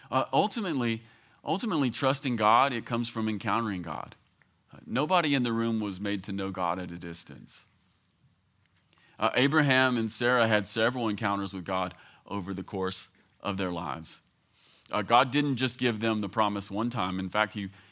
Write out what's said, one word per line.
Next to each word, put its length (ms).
Uh, 140
ultimately, 680
ultimately, 460
trusting 480
God, 380
it 100
comes 240
from 180
encountering 540
God. 340
Uh, 160
nobody 480
in 100
the 80
room 280
was 180
made 260
to 80
know 180
God 280
at 120
a 80
distance. 680
Uh, 180
Abraham 600
and 140
Sarah 380
had 180
several 420
encounters 460
with 100
God 300
over 260
the 120
course 480
of 160
their 140
lives. 520
Uh, 120
God 280
didn't 240
just 240
give 220
them 200
the 80
promise 400
one 220
time. 300
In 80
fact, 260
he, 140